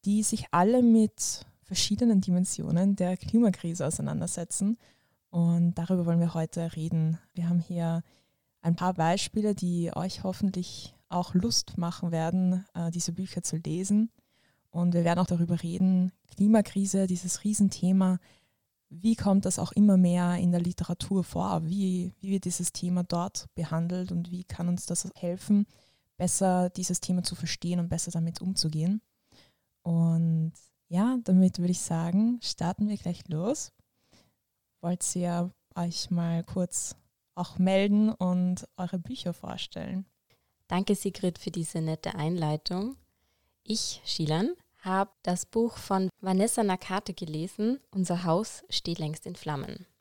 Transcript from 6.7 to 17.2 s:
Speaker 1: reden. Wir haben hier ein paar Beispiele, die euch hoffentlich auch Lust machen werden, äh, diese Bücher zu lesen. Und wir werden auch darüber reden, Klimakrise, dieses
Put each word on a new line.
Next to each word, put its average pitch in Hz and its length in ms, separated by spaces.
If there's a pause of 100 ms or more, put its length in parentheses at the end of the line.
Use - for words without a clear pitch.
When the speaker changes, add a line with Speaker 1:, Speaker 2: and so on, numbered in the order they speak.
Speaker 1:
reden. 160 420 (160)
Wir 170 140
haben 175 120
hier 170 440 (580)
ein 170 140
paar 180 180
Beispiele, 196 640
die 175 400
euch - 280
hoffentlich 190 720 (120)
auch 180 260
Lust 196 440
machen 170 340
werden, 180 600
äh, 170 180
diese 170 220
Bücher 180 300
zu - 140
lesen. 190 540 (580)
Und 175 240
wir 170 100
werden 170 160
auch 185 80
darüber 170 360
reden, 185 480 (160)
Klimakrise, 196 800
dieses 180 360